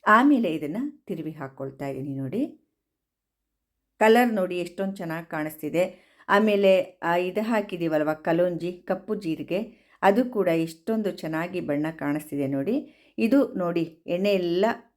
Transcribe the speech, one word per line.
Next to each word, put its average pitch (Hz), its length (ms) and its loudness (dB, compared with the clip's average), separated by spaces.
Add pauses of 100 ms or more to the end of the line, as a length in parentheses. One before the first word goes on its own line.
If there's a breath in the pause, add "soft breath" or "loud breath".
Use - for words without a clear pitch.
ಆಮೇಲೆ 233 480 6
ಇದನ್ನ 151 260 -4 (260)
ತಿರುವಿ 160 280 -8
ಹಾಕ್ಕೊಳ್ತಾ 139 560 -10
ಇದ್ದೀನಿ 135 260 -6
ನೋಡಿ. 135 280 -4 (1600)
ಕಲರ್ 226 320 6
ನೋಡಿ 180 260 -2
ಎಷ್ಟೊಂದು 196 380 -6
ಚೆನ್ನಾಗಿ 165 340 -8
ಕಾಣಿಸ್ತಿದೆ. 156 540 -2 (440 soft breath)
ಆಮೇಲೆ, 202 440 4 (300)
ಆ, 170 100 0 (100)
ಇದು 185 200 -4
ಹಾಕಿದೀವಲ್ವ 170 720 -2 (100)
ಕಲೋಂಜಿ, 175 480 0 (120)
ಕಪ್ಪು 190 320 -4
ಜೀರಿಗೆ, 165 460 -4 (420 loud breath)
ಅದು 202 280 6
ಕೂಡ 190 180 0 (100)
ಎಷ್ಟೊಂದು 190 520 -2
ಚೆನ್ನಾಗಿ 175 500 -6
ಬಣ್ಣ 147 260 -2 (100)
ಕಾಣಿಸ್ತಿದೆ 143 520 -4
ನೋಡಿ. 139 280 -2 (420 loud breath)
ಇದು 226 200 4 (160)
ನೋಡಿ 170 300 -2 (220)
ಎಣ್ಣೆ 190 300 0
ಎಲ್ಲ 175 280 0 (320)